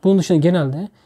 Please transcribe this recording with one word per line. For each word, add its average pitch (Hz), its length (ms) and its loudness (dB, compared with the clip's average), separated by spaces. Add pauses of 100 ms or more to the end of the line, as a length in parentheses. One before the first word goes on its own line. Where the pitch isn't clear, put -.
Bunun 190 160 2
dışında 175 180 0
genelde 160 520 -2 (160)